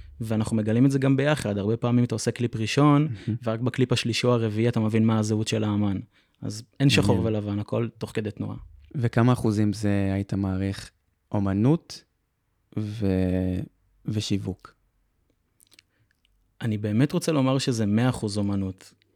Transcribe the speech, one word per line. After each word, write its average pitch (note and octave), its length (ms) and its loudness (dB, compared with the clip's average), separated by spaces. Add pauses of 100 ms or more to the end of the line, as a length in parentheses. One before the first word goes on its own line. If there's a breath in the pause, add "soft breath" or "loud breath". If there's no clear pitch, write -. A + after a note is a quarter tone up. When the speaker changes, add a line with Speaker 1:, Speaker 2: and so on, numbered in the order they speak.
(200 soft breath)
Speaker 1:
ואנחנו A2 360 -2
מגלים A2 300 2
את C#3 40 6
זה C3+ 80 0
גם C3+ 180 2
ביחד. C3+ 420 0
הרבה G#2 180 0
פעמים A#2+ 280 2
אתה A#2+ 100 -2
עושה A2+ 160 -2
קליפ A#2+ 260 -4
ראשון, C#3+ 460 4
Speaker 2:
מהמם. A#2 420 -4
Speaker 1:
ורק A2+ 160 -2
בקליפ B2+ 320 0
השלישי A#2 340 0
או B2 60 4
הרביעי A2+ 360 0
אתה A#2 120 0
מבין A2 260 2
מה A2+ 120 4
הזהות G#2+ 300 0
של A2 160 0
האמן. G#2 320 0 (460)
אז G#2+ 200 -8 (180)
אין C#3 100 6
שחור B2 320 4
Speaker 2:
מעניין. A2+ 120 0 (100)
Speaker 1:
ולבן, G2+ 140 -4
הכל A2+ 300 -4 (100)
תוך - 160 -10
כדי G#2+ 160 -4
תנועה. G#2 260 -8 (380)
Speaker 2:
וכמה A#2 380 2
אחוזים G#2+ 400 2
זה, G2+ 420 0
היית G2 200 -4
מעריך, G2 560 -4 (420)
אומנות G#2 720 0 (720)
ו-, G#2+ 280 -4 (1000)
ושיווק? G#2 680 -4 (1900)
Speaker 1:
אני G#2+ 180 -2
באמת G#2+ 340 0
רוצה E3+ 200 -2
לומר C3+ 260 2
שזה A2+ 280 0
מאה A2 220 2
אחוז G#2 300 -4
אומנות. G2 540 -4 (240)